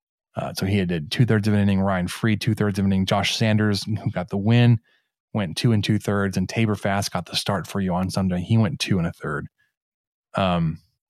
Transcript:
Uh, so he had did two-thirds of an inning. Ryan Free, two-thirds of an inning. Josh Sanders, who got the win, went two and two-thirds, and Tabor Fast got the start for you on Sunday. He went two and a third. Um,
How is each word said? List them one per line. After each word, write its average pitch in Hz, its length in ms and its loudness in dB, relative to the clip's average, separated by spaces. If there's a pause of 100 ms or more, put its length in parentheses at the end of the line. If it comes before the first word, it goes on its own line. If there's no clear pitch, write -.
(360)
Uh, - 180 -6
so - 120 -4
he 101 120 2
had 92 120 0
did 80 220 -4
two-thirds 107 360 2
of 104 60 2
an 104 80 2
inning. 98 180 2
Ryan 95 280 0
Free, 107 280 -2
two-thirds 104 420 -2
of 101 60 0
an 98 80 2
inning. 95 140 2
Josh 98 320 0
Sanders, 107 480 2
who 107 260 -4
got 90 180 -6
the 101 80 -4
win, 117 420 6 (540)
went 98 220 -4
two 117 160 2
and 107 100 2
two-thirds, 101 540 0
and 92 140 0
Tabor 110 260 0
Fast 98 380 -2
got - 140 -6
the - 100 -8
start 95 300 -4
for - 120 -6
you 92 140 -2
on 90 160 -2
Sunday. 92 320 -2
He 113 160 2
went 98 220 2
two - 180 0
and 85 100 0
a - 60 -8
third. - 340 -8 (880)
Um, 87 460 0 (300)